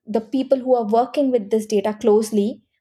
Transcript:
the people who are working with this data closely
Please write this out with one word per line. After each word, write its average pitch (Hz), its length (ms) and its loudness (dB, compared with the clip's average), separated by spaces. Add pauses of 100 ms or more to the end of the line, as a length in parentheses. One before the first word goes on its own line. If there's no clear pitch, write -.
the 220 160 -4
people 262 380 -2
who 254 160 0
are 233 100 0
working 254 460 0
with 214 180 -2
this 220 160 0
data 214 340 -2
closely 214 640 0 (200)